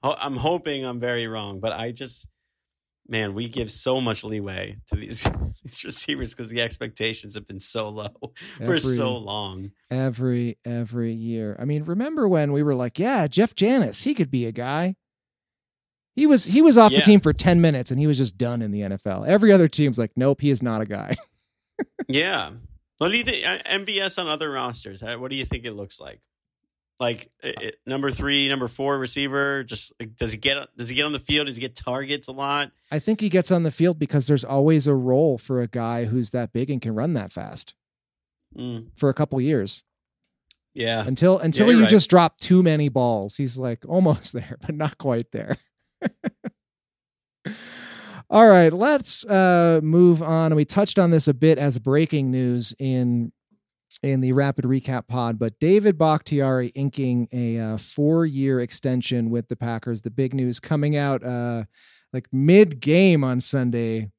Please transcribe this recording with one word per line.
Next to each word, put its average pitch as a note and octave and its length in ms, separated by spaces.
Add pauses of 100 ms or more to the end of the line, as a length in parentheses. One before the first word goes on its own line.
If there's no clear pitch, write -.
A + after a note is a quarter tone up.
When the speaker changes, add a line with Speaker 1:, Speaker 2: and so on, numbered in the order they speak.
Speaker 1:
ho-, C#3 180
I'm C#3 160
hoping D3 480
I'm B2 160
very A#2+ 260
wrong, G2+ 340
but G#2+ 120
I A2+ 200
just, - 360 (800)
man, A2 260
we A#2 140
give A2+ 220
so C3 300
much A#2 240
leeway G2+ 520 (120)
to - 80
these, - 300 (200)
<laughs> - 160
these - 220
receivers C3 500
'cause A2+ 160
the A#2 100
expectations A2 760
have G#2 120
been F#2+ 140
so G#2+ 280
low G#2 200 (100)
<laughs> - 160
for - 280
Speaker 2:
Every D3 180
Speaker 1:
so B2+ 360
long. G2+ 540 (200)
Speaker 2:
Every, B2 760
every A#2 480
year. A2+ 480
I A#2+ 60
mean, D3+ 180
remember A#3+ 420
when D#3 240
we C#3+ 140
were D3 100
like, B2 240
"Yeah, G3 300
Jeff G3+ 260
Janis, G#3 480
he D4 120
could D3+ 160
be A#2+ 160
a A2+ 60
guy." D3 440 (1200)
He D4 100
was, C#4 200
he G#3 160
was D4 160
off A3 120
the - 60
Speaker 1:
Yeah. G3+ 60
Speaker 2:
team G#3 180
for D3+ 120
ten E3+ 280
minutes D3 320
and C3 80
he D3+ 80
was C#3+ 100
just G#2+ 180
done A#2+ 260
in G#2 100
the G#2 100
N G2 100
F G2 140
L. G2+ 180
Every G3+ 280
other F3 160
team's C#3 300
like, A2+ 180
"Nope, C3+ 240
he C#3+ 100
is A#2+ 120
not A2+ 180
a G#2+ 60
guy." G#2 340
<laughs> - 880
Speaker 1:
Yeah. C#3 420 (480)
What E3+ 140
do A#3 60
you A#3+ 60
think? A#3+ 220
Uh, F#3 200
M G3 180
V G3+ 160
S G3 180
on F3+ 80
other D3+ 240
rosters, A#2+ 520
uh, A#2+ 140
what B2+ 140
do C#3 60
you C3 80
think A#2+ 200
it A2+ 100
looks G2+ 260
like? C2+ 200 (800)
Like, A#2+ 280 (140)
i-, C3 180
i-, G#2+ 120 (140)
number C3+ 260
three, C#3 360
number C3+ 200
four C#3 300
receiver, C#3 680
just, A2+ 340
like, A2+ 180
does A2+ 140
he G#2+ 80
get, C#3 380
does A#2+ 120
he B2+ 80
get C#3 80
on D3+ 80
the C#3+ 60
field? D3 280
Does C3 100
he A#2 40
get B2+ 140
targets C3+ 540
a C3+ 40
lot? C#3 380 (220)
Speaker 2:
I D3+ 80
think G#3+ 200
he G#3 80
gets F3+ 220
on F3 140
the D#3 80
field E3 260
because C#3+ 300
there's C#3+ 160
always C#3 420
a C#3+ 80
role C3 420
for B2+ 240
a A#2+ 60
guy A#2+ 380
who's A#2 260
that A#2+ 220
big C3 180
and C3 100
can A2+ 140
run C#3+ 200
that G2+ 180
fast - 420 (840)
Speaker 1:
Mm. A#2+ 400
Speaker 2:
for D3 120
a C3+ 60
couple C#3+ 260
years. B2 420 (880)
Speaker 1:
Yeah. A2+ 320
Speaker 2:
Until, D#3+ 360
until E3 260
Speaker 1:
Yeah, A#3+ 60
you're A#3 80
Speaker 2:
you A3 60
Speaker 1:
right. - 40
Speaker 2:
just G3+ 180
drop F3 300
too F#3 240
many D3+ 260
balls. A#2 500
He's, C3 200
like, B2 300
almost E3+ 440
<laughs> - 0
there, A#2 320
but D#3 120
not D3+ 200
quite B2 360
there. G#2+ 240 (440)
<laughs> F4+ 80 (2250)
All A3 180
right, F3 240
let's, C4+ 540
uh, F3+ 560
move E3 400
on. D#3+ 320
We D3+ 100
touched - 340
on F3 120
this D#3+ 180
a C#3+ 60
bit D#3 240
as C#3 200
breaking C#3 520
news B2 480
in B2 540 (720)
in C3+ 160
the B2+ 120
Rapid C#3 340
Recap B2+ 420
pod, A#2 300
but A2+ 200
David G3 400
Bakhtiari C#3 760
inking B2+ 580
a, A#2+ 260
uh, A2 200
four-year C#3+ 840
extension B2 680
with A#2 180
the A#2+ 80
Packers. A2+ 460
The A2+ 80
big C3 240
news B2 260
coming D3 360
out, C#3 280
uh, A#2+ 400 (480)
like, B2+ 200
mid-game D#3 920
on B2+ 160
Sunday. A#2 800